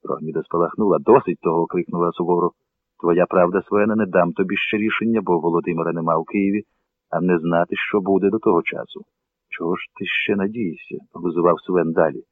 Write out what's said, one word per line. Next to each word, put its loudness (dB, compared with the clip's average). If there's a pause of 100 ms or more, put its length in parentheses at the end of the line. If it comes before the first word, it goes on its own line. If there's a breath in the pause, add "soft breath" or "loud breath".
Рогніда -6
спалахнула. 0
«Досить 4
того!» — 0
крикнула -2
суворо. 0 (500)
«Твоя 4
правда, 2
Свене, 2
не 0
дам 2
тобі -2
ще -4
рішення, 0
бо 0
Володимира 0
нема 0
у -2
Києві, 0 (480)
а -2
не 2
знати, 0
що -2
буде 2
до -2
того 2
часу». -10 (440)
«Чого -4
ж -12 (160)
ти -8
ще -2
надієшся?» — -6 (180)
глузував 2
Свен 0
далі. 2